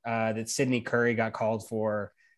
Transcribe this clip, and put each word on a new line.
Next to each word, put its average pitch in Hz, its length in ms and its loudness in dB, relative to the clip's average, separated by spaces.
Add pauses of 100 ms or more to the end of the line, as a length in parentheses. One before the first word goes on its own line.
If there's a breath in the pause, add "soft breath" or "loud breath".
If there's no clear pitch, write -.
uh, 113 280 0
that 110 160 -4
Sidney 127 300 2
Curry 120 360 2
got 110 180 0
called 110 340 -2
for 107 460 -2 (240)